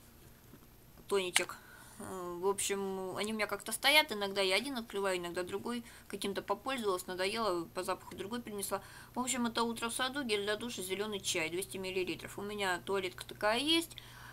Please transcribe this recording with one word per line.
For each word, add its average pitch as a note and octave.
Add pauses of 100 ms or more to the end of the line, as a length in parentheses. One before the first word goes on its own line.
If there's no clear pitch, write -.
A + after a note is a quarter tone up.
(1080)
тоничек. F3+ (440)
Э, F3+
в F#3+
общем, G3
они G3+
у A3
меня G#3
как-то -
стоят. D4+
Иногда G3+
я F#3+
один B3+
открываю, G3
иногда F3
другой. A3+ (240)
Каким-то G3
попользовалась, G#3
надоело, F#3
по F#3
запаху F#3
другой G#3
принесла. G3+ (320)
В A#3+
общем, B3+
это A#3
«Утро A#3
в A3+
саду», C4
гель G#3
для G#3+
душа, A#3
зелёный G3
чай, D#3+
двести F#3
миллилитров. F#3
У -
меня G3+
туалетка F#3+
такая A3
есть. E4 (380)